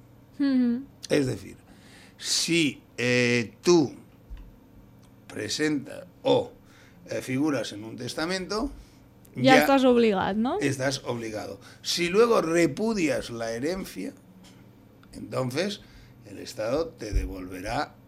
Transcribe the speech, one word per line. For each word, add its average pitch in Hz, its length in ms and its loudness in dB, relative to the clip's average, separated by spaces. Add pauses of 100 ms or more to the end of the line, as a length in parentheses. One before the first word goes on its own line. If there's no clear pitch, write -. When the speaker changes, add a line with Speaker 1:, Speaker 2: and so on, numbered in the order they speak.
(400)
Speaker 1:
Ujú. 254 420 2 (260)
Speaker 2:
Es 143 180 2
decir, 113 300 -8 (640)
si, 160 640 0 (160)
eh, 120 540 2 (100)
tú 170 300 6 (1400)
presentas 143 720 -4 (180)
o, 135 300 2 (560)
eh, 113 140 -4
figuras 131 500 -2
en 107 120 -12
un 113 120 -12
testamento, 180 720 -4 (640)
Speaker 1:
Ya 262 200 6
Speaker 2:
ya 262 80 10
Speaker 1:
estás 269 220 4
obligado, 226 500 4
¿no? 254 260 -2
Speaker 2:
estás 135 440 -2
obligado. 113 540 -8 (220)
Si 175 280 -2
luego 214 340 4
repudias 160 880 0
la 117 220 -6
herencia, 135 600 -6 (1040)
entonces 123 640 -4 (460)
el 95 120 -16
Estado 123 500 -4
te 107 240 -12
devolverá 95 840 -4 (140)